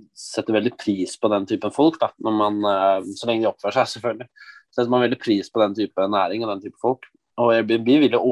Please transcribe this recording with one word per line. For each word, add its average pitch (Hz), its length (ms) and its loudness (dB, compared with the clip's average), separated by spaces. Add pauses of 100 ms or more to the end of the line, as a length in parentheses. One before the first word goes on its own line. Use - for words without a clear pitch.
(140)
setter - 400 -6
veldig 110 240 0
pris 95 400 -4
på 110 100 0
den 104 180 0
typen 104 280 -4
folk, 160 240 2
da, 110 140 -2 (100)
når 110 160 0
man, 104 240 0
eh, 95 400 2 (160)
så - 80 -8
lenge 113 160 0
de 107 80 2
oppfører 104 320 -2
seg, - 160 -4
selvfølgelig. 113 300 -6 (420)
Setter 120 200 -2
man 123 100 4
veldig 120 180 2
pris 101 320 0
på 113 100 -2
den 101 140 2
type 104 220 -4
næring 98 480 0
og 110 80 -6
den 98 80 -8
type 101 180 -16
folk. 127 280 -4 (320)
Og 120 160 4
Airbnb 113 320 0
vil 135 260 6
jo 117 80 2 (120)